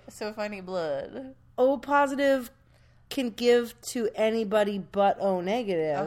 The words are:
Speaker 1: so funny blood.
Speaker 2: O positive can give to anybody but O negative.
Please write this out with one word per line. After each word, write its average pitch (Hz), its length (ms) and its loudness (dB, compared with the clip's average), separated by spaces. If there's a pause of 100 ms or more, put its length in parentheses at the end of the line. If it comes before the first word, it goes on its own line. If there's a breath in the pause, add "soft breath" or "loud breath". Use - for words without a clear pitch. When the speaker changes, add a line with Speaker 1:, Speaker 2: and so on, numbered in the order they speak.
Speaker 1:
so 214 240 -8
funny 208 280 -6
blood. 180 720 -6 (240)
Speaker 2:
O 262 200 4
positive 277 720 2 (580 soft breath)
can 247 220 -2
give 240 500 2
to 233 340 -4
anybody 214 640 0
but 196 420 2
O 190 200 0
negative. 180 560 0 (100)